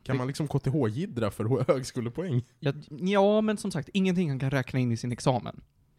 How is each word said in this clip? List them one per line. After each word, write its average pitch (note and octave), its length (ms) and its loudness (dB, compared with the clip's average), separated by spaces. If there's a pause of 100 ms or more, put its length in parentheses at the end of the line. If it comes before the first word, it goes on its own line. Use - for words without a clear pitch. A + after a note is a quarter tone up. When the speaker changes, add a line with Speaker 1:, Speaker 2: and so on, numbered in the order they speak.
Speaker 1:
Kan C3+ 120 -2
Speaker 2:
Det - 20 2
Speaker 1:
man B2+ 100 -2
liksom C#3+ 200 -4
K C#3 120 0
T - 100 -2
H-jiddra A#2+ 600 0
för G#2+ 140 -4
hö-, B2+ 220 2
högskolepoäng? C3 760 -2 (160)
Speaker 2:
Jag, C#3+ 160 -2 (140)
ja, G3 520 4
men G#3+ 160 0
som G3+ 140 -6
sagt, D#3+ 220 -4
ingenting F#3 360 2
han C3 100 -2
kan C3+ 120 0
räkna C3+ 280 0
in B2 120 2
i A2+ 60 0
sin A#2+ 140 -4
examen. - 500 -2 (380)